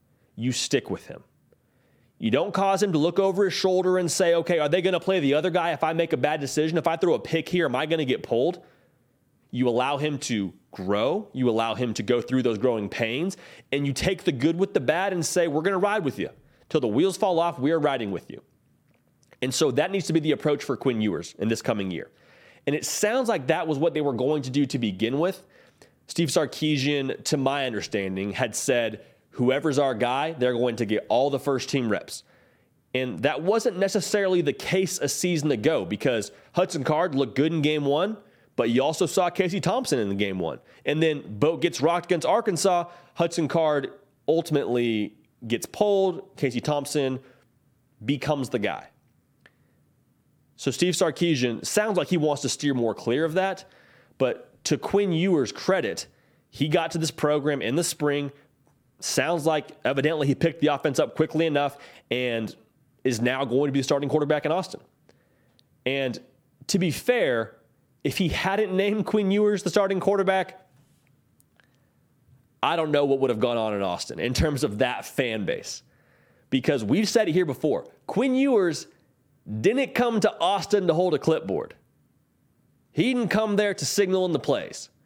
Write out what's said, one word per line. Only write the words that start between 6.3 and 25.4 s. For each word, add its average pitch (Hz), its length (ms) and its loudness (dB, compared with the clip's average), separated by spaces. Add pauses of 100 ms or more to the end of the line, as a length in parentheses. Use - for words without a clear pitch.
decision? 156 380 0
If 151 80 0
I 165 100 0
throw 170 160 4
a 120 60 2
pick - 320 -4
here, 175 160 2
am 123 100 -2
I 147 80 0
gonna 156 220 0
get 123 160 0
pulled?" 143 400 0 (880)
You 123 180 0
allow 127 280 2
him 147 240 -2
to 101 320 -2 (180)
grow, 113 600 -2
you 127 160 0
allow 113 260 2
him 117 200 -2
to - 80 -4
go 120 180 0
through 127 220 0
those 113 160 0
growing 110 300 0
pains, 123 480 -4 (360)
and 143 140 0
you 139 60 0
take - 320 -2
the 160 80 0
good 151 260 0
with 196 160 0
the 160 60 2
bad 175 320 0
and 170 120 -2
say, 170 240 2
"We're 151 140 0
gonna 190 160 0
ride 202 260 0
with 127 140 -4
you. 80 100 -4 (400)
Till 156 120 0
the 123 80 0
wheels 175 280 2
fall 185 220 2
off, 170 200 0
we 135 120 0
are 165 80 2
riding 135 320 0
with 85 200 -8
you." - 120 -16 (1000)
And 131 140 -2
so 151 160 2
that 147 200 2
needs 196 180 -2
to 170 40 0
be 160 80 4
the 151 120 2
approach 147 300 0
for 123 140 -2
Quinn 120 240 0
Ewers 90 380 -2
in 107 100 0
this - 140 0
coming 101 280 -2
year. - 200 -8 (560)
And 143 100 0
it - 80 -4
sounds 233 440 -2
like 160 180 -2
that 160 200 0
was 151 120 0
what 156 160 2
they 151 80 0
were 143 100 0
going 135 300 0
to 127 80 -8
do 139 160 2
to 131 120 -4
begin 110 400 0
with. 185 280 -2 (600)